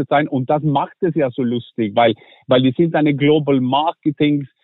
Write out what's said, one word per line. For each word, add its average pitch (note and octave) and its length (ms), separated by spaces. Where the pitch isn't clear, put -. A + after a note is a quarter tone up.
sein. D3+ 180
Und B2+ 220
das D3+ 140
macht D3 380
es F3 120
ja C#3+ 160
so B2+ 140
lustig, A#2 520
weil, A#2 200
weil C3 160
die C3 120
sind E3+ 200
eine D3+ 180
Global C#3+ 480
Marketing, D3 840